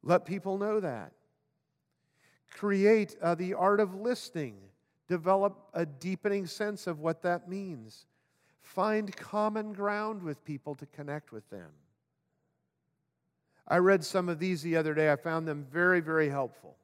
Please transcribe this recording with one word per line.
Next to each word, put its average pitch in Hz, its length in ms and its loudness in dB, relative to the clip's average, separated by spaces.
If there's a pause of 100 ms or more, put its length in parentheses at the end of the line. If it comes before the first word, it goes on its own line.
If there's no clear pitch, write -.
Let 175 240 2
people 190 320 -6
know 214 220 -2
that. 117 320 -6 (1400)
Create, 202 720 4
uh, 170 120 2
the 180 200 -4
art 202 260 4
of 190 140 2
listening. 190 600 -6 (520)
Develop 190 640 0
a 165 140 -2
deepening 185 600 -4
sense 208 400 -6
of 165 140 -6
what 165 220 -2
that 175 260 -2
means. 180 560 -12 (560)
Find 214 560 -2
common 214 560 -2
ground 208 500 -2
with 151 220 -6
people 147 300 -8
to 143 120 -16
connect 147 460 -10
with 110 160 -16
them. 85 220 -14 (2000)
I 165 120 4
read 185 260 6
some 180 240 0
of 170 100 -2
these 175 240 -2
the 165 140 0
other 156 180 2
day. 156 180 4
I 143 40 4
found 160 300 -4
them 147 240 -6
very, 175 300 4
very 156 280 2
helpful. 131 560 -6